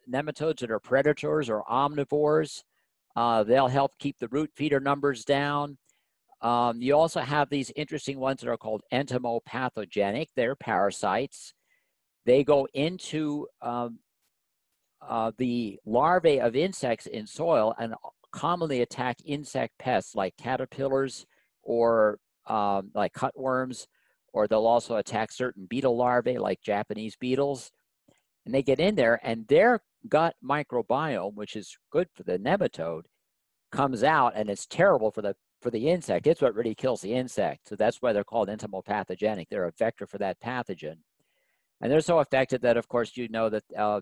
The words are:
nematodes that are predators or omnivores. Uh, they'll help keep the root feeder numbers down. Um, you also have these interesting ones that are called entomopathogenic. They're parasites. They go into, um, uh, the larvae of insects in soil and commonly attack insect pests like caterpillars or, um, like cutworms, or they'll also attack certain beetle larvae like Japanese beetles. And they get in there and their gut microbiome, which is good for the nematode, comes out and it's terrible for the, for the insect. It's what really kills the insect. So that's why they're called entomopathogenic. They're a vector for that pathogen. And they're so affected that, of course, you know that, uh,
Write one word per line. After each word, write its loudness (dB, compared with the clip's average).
nematodes -4
that -6
are -2
predators 0
or -2
omnivores. 0
Uh, 4
they'll 4
help 2
keep -6
the -8
root -4
feeder 0
numbers -2
down. -2
Um, 2
you 2
also 4
have 0
these -4
interesting -8
ones -2
that -6
are -2
called -6
entomopathogenic. -2
They're 0
parasites. -2
They 6
go 4
into, -4
um, -6
uh, -2
the -2
larvae 4
of 2
insects -2
in -10
soil 2
and -6
commonly -2
attack -4
insect -6
pests -2
like -4
caterpillars -4
or, 4
um, 0
like 0
cutworms, -4
or 2
they'll 4
also 2
attack -2
certain -6
beetle 0
larvae 2
like -2
Japanese -4
beetles. -2
And -8
they 2
get 2
in 2
there 4
and -6
their 6
gut 2
microbiome, -2
which -10
is -14
good 0
for -18
the -2
nematode, -2
comes 0
out 4
and -2
it's -6
terrible 4
for -8
the, -2
for -4
the -2
insect. 0
It's 4
what 4
really -2
kills -2
the -4
insect. -4
So -12
that's 0
why 0
they're 0
called -2
entomopathogenic. -4
They're -2
a -4
vector -2
for -12
that -4
pathogen. -8
And 0
they're 6
so 2
affected 2
that, 4
of -4
course, -2
you -6
know 0
that, -4
uh, 0